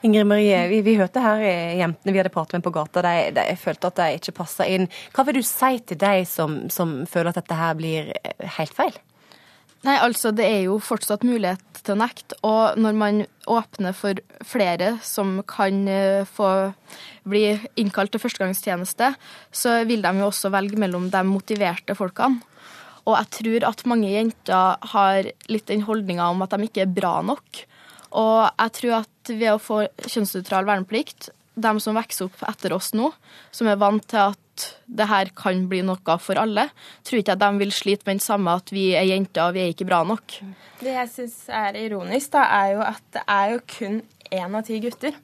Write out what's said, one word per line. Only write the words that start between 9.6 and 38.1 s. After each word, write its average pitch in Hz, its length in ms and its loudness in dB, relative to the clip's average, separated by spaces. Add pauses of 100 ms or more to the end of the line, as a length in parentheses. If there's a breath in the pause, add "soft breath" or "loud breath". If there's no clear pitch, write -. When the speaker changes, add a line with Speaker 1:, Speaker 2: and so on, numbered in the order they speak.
Speaker 2:
Nei, 277 180 4
altså, 233 320 2
det 220 100 2
er 202 200 4
jo 196 140 0
fortsatt 208 440 -4
mulighet 214 600 -2
til 202 120 -2
å 208 40 0
nekte, - 360 -4 (100)
og 220 320 4
når 214 180 2
man 208 320 2 (200)
åpner 208 480 -2
for 202 200 -2 (300)
flere 190 580 0
som 196 440 -4
kan, 196 420 0
eh, 196 360 2
få 190 480 0 (540 loud breath)
bli 208 340 2 (160)
innkalt 202 360 0
til 220 80 -4
førstegangstjeneste, 190 960 -2 (360 loud breath)
så 233 360 0
vil 220 160 0
de 180 180 2
jo 202 100 2
også 196 200 -4
velge 202 280 0
mellom 180 320 -2
de 190 140 0
motiverte 190 720 -2
folkene. 233 460 -2 (640 loud breath)
Og 220 100 4
jeg 214 140 -2
tror 226 380 0
at - 180 -4
mange 226 240 2
jenter 185 720 2
har 196 400 2 (260)
litt 220 180 -4
den 208 160 -2
holdningen 185 480 -2
om 190 120 0
at 190 80 -4
de 196 80 -2 (100)
ikke 196 140 -2
er 190 180 0
bra 165 220 0
nok. - 420 -8 (520 loud breath)
Og 220 420 4
jeg 226 140 2
tror 240 280 -2
at 214 100 -12 (180)
ved 220 240 2
å 214 80 2
få 214 280 0 (100)
kjønnsnøytral 196 680 -2
verneplikt, 208 640 -2 (280)
de 220 240 0
som 214 140 -4
vokser 220 320 -4
opp - 220 -12
etter 196 240 -4
oss - 200 -4
nå, 247 200 0 (400 loud breath)
som 233 140 -2
er 202 100 4
vant 208 320 2
til 226 100 0
at - 540 -2 (160)
det 214 180 0
her 196 200 2 (100)
kan 185 320 -2
bli 185 140 -2
noe 185 360 0
for 190 160 -4
alle, 220 360 0 (340 loud breath)
tror 233 160 0
ikke 196 140 0
at 196 80 2
de 202 160 6
vil 202 120 0
slite - 360 -2
med 196 100 0